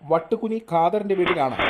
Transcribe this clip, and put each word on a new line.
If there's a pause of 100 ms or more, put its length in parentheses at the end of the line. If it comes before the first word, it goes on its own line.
(100)
വട്ടുകുനി (120)
ഖാദറിന്റെ
വീട്ടിലാണ് (140)